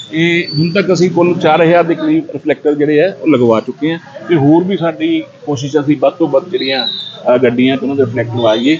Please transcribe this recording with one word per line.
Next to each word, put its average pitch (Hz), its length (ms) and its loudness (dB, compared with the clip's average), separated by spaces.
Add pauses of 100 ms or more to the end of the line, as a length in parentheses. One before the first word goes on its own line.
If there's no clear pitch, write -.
(140)
ਇਹ 170 300 0 (160)
ਹੁਣ 165 120 0
ਤੱਕ 185 220 0
ਅਸੀਂ 180 180 2
ਕੁੱਲ 175 220 2
ਚਾਰ 165 280 2
ਹਜ਼ਾਰ 170 220 4
ਦੇ 165 120 0
ਕਰੀਬ 156 280 0 (100)
ਰਿਫਲੈਕਟਰ 147 400 -2
ਜਿਹੜੇ 147 300 2
ਆ, 190 180 -2
ਉਹ - 60 -4
ਲਗਵਾ 120 320 4
ਚੁੱਕੇ 135 320 -4
ਹਾਂ 165 80 -6 (300)
ਤੇ 165 60 2
ਹੋਰ 151 280 4
ਵੀ 190 140 -2
ਸਾਡੀ 160 460 -2 (220)
ਕੋਸ਼ਿਸ਼ 143 320 -4
ਆ, 147 40 4
ਅਸੀਂ 139 160 0
ਵੱਧ 135 160 0
ਤੋਂ 165 140 0
ਵੱਧ 139 220 -2
ਜਿਹੜੀਆਂ, 131 380 -4
ਅਹ, - 500 -2
ਗੱਡੀਆਂ 127 400 2
ਤੇ 131 80 -6
ਉਹਨਾਂ 139 100 -4
ਦੇ 139 100 2
ਰਿਫਲੈਕਟਰ 117 300 -4
ਲਵਾਈਏ 117 440 0